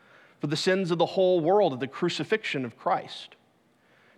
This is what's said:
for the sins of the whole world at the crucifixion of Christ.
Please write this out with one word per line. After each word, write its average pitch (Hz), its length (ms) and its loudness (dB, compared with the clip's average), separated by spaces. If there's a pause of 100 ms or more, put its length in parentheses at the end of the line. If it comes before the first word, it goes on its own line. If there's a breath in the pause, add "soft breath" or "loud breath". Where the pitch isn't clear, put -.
(400 soft breath)
for 151 80 -4
the 151 80 -2
sins 185 340 2
of 175 80 0
the 165 80 2
whole 185 340 2
world 180 320 4
at 123 60 -6
the 131 80 -4
crucifixion 160 800 -4
of 117 120 -10
Christ. - 600 -6 (800 soft breath)